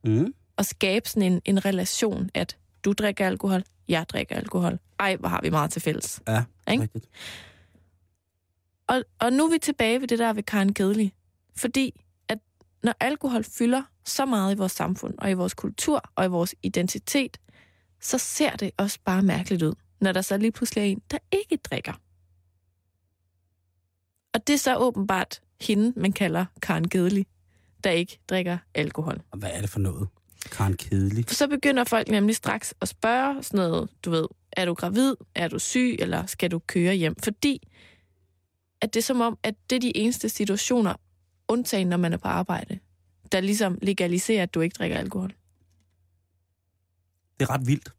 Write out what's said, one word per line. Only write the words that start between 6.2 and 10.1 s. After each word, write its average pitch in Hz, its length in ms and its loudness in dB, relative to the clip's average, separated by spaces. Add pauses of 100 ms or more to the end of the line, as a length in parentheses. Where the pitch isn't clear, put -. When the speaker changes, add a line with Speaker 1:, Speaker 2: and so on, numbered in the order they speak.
Speaker 1:
Ja, 110 160 2 (280)
Speaker 2:
Ikke? 123 120 2
Speaker 1:
rigtigt. 110 220 -6 (1800)
Speaker 2:
Og, 254 160 2 (160)
og 254 140 2
nu 294 120 6
er 320 60 4
vi 330 80 4
tilbage 247 420 0
ved 254 60 -6
det 233 120 0